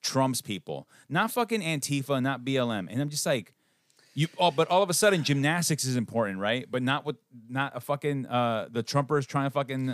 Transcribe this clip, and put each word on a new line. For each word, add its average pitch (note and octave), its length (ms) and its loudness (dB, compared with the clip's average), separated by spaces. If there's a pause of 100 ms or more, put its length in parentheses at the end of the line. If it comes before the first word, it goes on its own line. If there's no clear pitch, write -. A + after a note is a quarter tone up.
Trump's C3 400 0
people. D#2+ 460 -6 (220)
Not G3 220 0
fucking A3+ 300 -2
Antifa, C#3+ 600 -2
not B2+ 240 -2
B C3+ 120 0
L A#2+ 140 2
M. G2 180 -4
And A#2 120 -4
I'm D3 80 -2
just D3+ 160 -6
like, C3+ 280 -2 (600)
you, D3+ 140 0 (120)
oh, F3 100 6
but D#3+ 220 2
all F3+ 100 6
of G3 80 2
a F3 60 2
sudden, G3 280 6
gymnastics D#3 640 2
is C3 100 0
important, G#2+ 440 0
right? A2+ 280 0
But B2+ 140 -2
not C#3 240 0
with, D3 120 -6 (300)
not C3 280 -4
a B2 40 -6
fucking, C#3+ 460 -2
uh, A#2 460 0
the A#2 100 -2
Trumpers C#3+ 460 0
trying C#3 180 0
to C#3 60 -2
fucking C3 420 -2